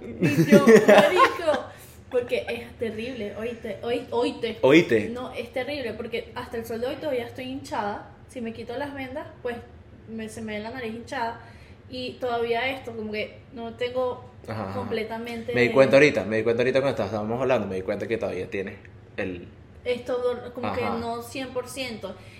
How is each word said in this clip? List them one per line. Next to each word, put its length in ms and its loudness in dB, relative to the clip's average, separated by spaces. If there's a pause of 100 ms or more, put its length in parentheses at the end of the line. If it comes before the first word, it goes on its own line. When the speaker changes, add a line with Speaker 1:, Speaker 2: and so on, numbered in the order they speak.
(220)
Speaker 1:
Y 300 4
yo, 140 10
Speaker 2:
<laughs> 220 10
Speaker 1:
"Marico", 760 6 (460)
porque 380 -2
es 280 -10
terrible, 600 -6
oíste, 440 -8
oí-, 300 -4
oíste. 500 -2
Speaker 2:
Oíste. 480 6
Speaker 1:
No, 240 -8
es 200 -10
terrible, 400 -6
porque 420 -8
hasta 220 -10
el 80 -8
sol 160 -6
de 60 -2
hoy 80 -4
todavía 320 -4
estoy 180 -12
hinchada. 680 -8 (160)
Si 140 -12
me 100 -6
quito 260 -12
las 160 -6
vendas, 340 -10 (140)
pues, 140 -6 (540)
me, 180 -10
se 140 -12
me 160 -6
ve 20 -6
la 120 -8
nariz 220 -8
hinchada 460 -6 (500)
y 240 -8
todavía 580 -2
esto, 240 -10
como 180 -8
que 260 -6 (140)
no 220 -10
tengo 540 -4 (180)
Speaker 2:
Ajá, 220 -6
ajá. 100 -8
Speaker 1:
completamente 720 -6
Speaker 2:
Me 80 4
di 80 4
cuenta 280 6
ahorita, 280 6
me 120 0
di 60 2
cuenta 200 2
ahorita 180 4
cuando 220 0
estábamos 360 -2
hablando, 280 2
me 80 -6
di 80 -2
cuenta 240 -4
que 100 0
todavía 320 -6
tienes 260 -6 (420)
el 300 -8 (380)
Speaker 1:
Es 180 -4
todo 500 -4
como 200 -6
que 100 -2
Speaker 2:
Ajá. 140 -2
Speaker 1:
no 240 -6
cien 280 -10
por 200 -6
ciento. 460 -8 (240)